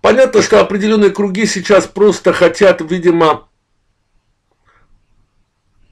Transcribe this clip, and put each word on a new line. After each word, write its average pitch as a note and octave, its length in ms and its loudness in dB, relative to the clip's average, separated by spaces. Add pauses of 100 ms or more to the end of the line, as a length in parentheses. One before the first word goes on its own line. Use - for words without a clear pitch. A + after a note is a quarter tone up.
Понятно, A3+ 400 2
что G#3 180 2
определенные G3+ 520 0
круги G3+ 340 -4
сейчас F#3+ 400 0
просто F#3 480 0
хотят, F3+ 480 0
видимо, E3 680 -2 (2500)